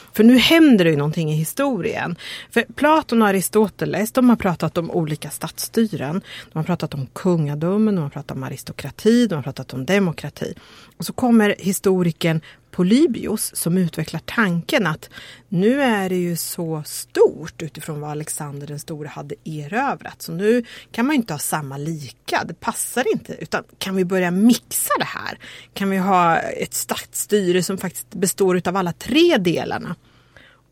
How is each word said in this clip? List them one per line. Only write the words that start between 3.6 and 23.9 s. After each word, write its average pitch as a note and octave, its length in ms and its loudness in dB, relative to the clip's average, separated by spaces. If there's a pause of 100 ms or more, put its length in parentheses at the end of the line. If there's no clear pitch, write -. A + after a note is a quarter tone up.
de B3+ 160 6
har A#3 80 6
pratat E3+ 420 -2
om E3+ 120 -4
olika D3+ 400 -4
statsstyren. E3 880 -4 (320)
De - 60 -4
har D#3 60 -2
pratat E3+ 300 -4
om C3+ 180 -6
kungadömen, F3 840 0
de E3+ 80 0
har C#3+ 80 -4
pratat C#3+ 260 -10
om C3+ 60 -6
aristokrati, F3 840 0
de F#3 80 -2
har C#3+ 80 -4
pratat C3 320 -10
om C3 120 -8
demokrati. F3+ 680 -2 (420)
Och - 100 -10
så - 60 -8
kommer A3+ 460 4
historikern F3 840 0 (300)
Polybios A3 840 2
som E3+ 220 0
utvecklar D#3+ 460 -4
tanken G3 600 0
att D#3 240 -4 (380)
nu A3+ 340 2
är G#3 260 2
det F#3 80 -2
ju F3 200 -2
så D#3+ 500 -6
stort - 760 -2
utifrån D3+ 380 -10
vad D3 100 -8
Alexander D3 560 -8
den D3 120 -10
store D3 300 -12
hade D3 260 -12 (100)
erövrat. E3 760 -6
Så E3 100 -12
nu G#3+ 320 2 (280)
kan A#3 140 -2
man D4+ 80 2
ju C#4+ 60 4
inte G3 140 -6
ha D3 40 -6
samma C#3+ 380 -4
lika, D3 680 -6
det F#3 160 -10
passar - 520 -4
inte. - 260 -6
Utan E3 240 -6 (160)
kan F#3+ 180 -4